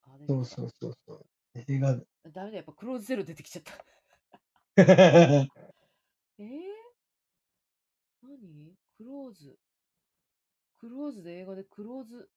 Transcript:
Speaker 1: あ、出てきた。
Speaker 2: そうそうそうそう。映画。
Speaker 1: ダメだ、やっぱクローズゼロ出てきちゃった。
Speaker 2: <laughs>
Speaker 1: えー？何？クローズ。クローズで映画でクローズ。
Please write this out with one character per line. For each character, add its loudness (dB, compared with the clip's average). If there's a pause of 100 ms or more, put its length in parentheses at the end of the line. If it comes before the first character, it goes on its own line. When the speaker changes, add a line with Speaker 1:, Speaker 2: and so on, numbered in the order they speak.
Speaker 1:
あ、 -20
出 -16
て -
き -10
た。 -2
Speaker 2:
そ -2
う -6
そ -12
う -12 (100)
そ -10
う -12 (120)
そ -20
う。 -20 (420)
映 -2
画。 0 (360)
Speaker 1:
ダ -14
メ -14
だ、 -14
や -12
っ -20
ぱ -20
ク -18
ロ -8
ー -10
ズ -14
ゼ -8
ロ -8
出 -16
て -20
き -20
ち -18
ゃ -16
っ -20
た。 -20 (1040)
Speaker 2:
<laughs> 8
Speaker 1:
え 10
ー？ 8 (2750)
何？ -20 (220)
ク -20
ロ -16
ー -20
ズ。 -20 (1200)
ク -20
ロ -12
ー -8
ズ -16
で -16
映 -16
画 -14
で -16
ク -20
ロ -16
ー -18
ズ。 -20